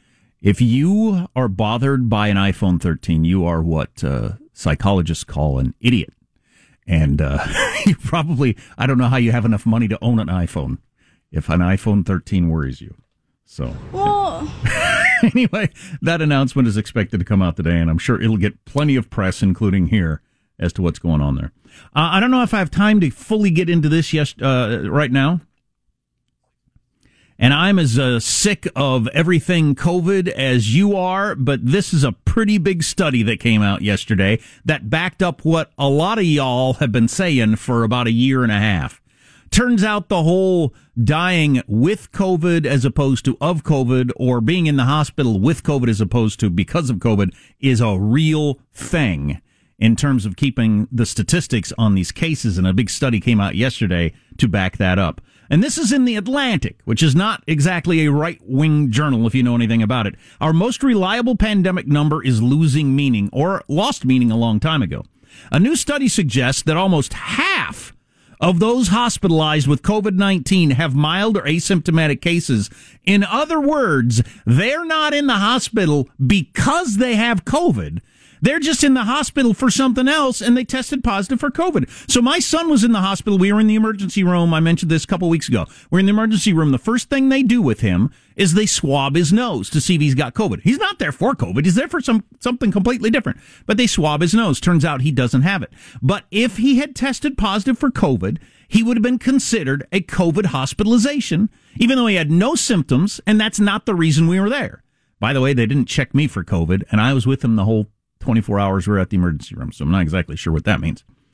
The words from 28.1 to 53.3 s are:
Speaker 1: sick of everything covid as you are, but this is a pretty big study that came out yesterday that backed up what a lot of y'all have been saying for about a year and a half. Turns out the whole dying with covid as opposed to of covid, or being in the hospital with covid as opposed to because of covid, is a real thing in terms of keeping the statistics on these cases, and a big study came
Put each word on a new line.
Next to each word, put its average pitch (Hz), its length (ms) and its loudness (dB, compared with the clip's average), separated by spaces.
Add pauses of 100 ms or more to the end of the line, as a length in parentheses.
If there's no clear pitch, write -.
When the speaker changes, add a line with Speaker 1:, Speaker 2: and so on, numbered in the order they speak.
Speaker 1:
sick - 560 -2
of 131 380 0
everything 165 600 2
covid 180 540 0
as 123 480 0
you 202 220 2
are, 190 380 -2
but 127 300 -2
this 175 280 0
is 147 100 2
a 127 80 0
pretty 214 460 0
big 170 260 0
study 139 400 0
that 110 160 -2
came 110 220 2
out 101 200 0
yesterday 101 600 0 (240)
that 139 240 -2
backed 175 340 -2
up 170 220 -4
what 160 320 0
a 139 100 0
lot 160 300 0
of 202 80 0
y'all 131 480 0
have 123 180 -2
been 117 160 2
saying 123 480 0
for 117 300 -2
about 120 220 -2
a 113 40 0
year 127 320 0
and 113 80 0
a 104 80 0
half. 95 420 -2 (500)
Turns 233 340 2
out 208 240 -4
the 180 140 0
whole 180 500 2 (280)
dying 151 640 2
with 127 460 -2
covid 175 540 0
as 127 180 0
opposed 135 400 0
to 131 160 -2
of 160 240 -2
covid, 127 540 0
or 123 240 0
being 165 240 0
in 147 100 2
the 135 80 2
hospital 131 560 0
with 143 240 0
covid 135 240 0
as 110 140 0
opposed 110 400 -2
to 107 80 2
because 113 400 -2
of 110 80 -2
covid, 101 360 0 (280)
is 127 180 2
a 107 180 0
real 147 640 0 (140)
thing 82 680 -4 (360)
in 113 180 4
terms 131 300 0
of 98 100 -6
keeping 113 560 0
the 120 140 0
statistics - 720 -2
on 107 180 2
these 92 160 -2
cases, 131 460 -4
and 92 100 0
a 92 60 0
big 104 160 0
study 117 320 -2
came 117 180 2